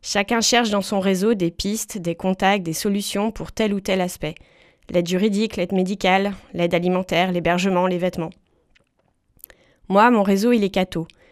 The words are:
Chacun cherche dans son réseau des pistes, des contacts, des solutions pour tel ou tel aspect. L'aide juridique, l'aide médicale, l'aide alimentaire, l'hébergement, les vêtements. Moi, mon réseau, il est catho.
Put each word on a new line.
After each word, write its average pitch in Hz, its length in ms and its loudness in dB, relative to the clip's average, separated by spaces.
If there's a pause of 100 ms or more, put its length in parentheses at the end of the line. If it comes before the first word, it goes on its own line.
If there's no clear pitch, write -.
Chacun 202 380 0
cherche 233 300 2
dans 202 120 0
son 196 180 -2
réseau 196 340 2
des 175 160 -2
pistes, 208 480 -6
des 170 160 -4
contacts, 190 480 0
des 165 120 -6
solutions 202 580 -2
pour - 180 -10
tel 214 240 0
ou 196 60 -4
tel 190 200 0
aspect. 170 360 -6 (520)
L'aide 175 200 0
juridique, 196 480 0
l'aide 180 160 -4
médicale, 190 600 0 (200)
l'aide 175 220 0
alimentaire, 180 580 0
l'hébergement, 180 560 0
les 180 100 -2
vêtements. 175 320 -4 (1600)
Moi, 202 220 6
mon 226 120 4
réseau, 202 300 2
il 226 100 4
est 190 80 0
catho. 185 380 -2 (240)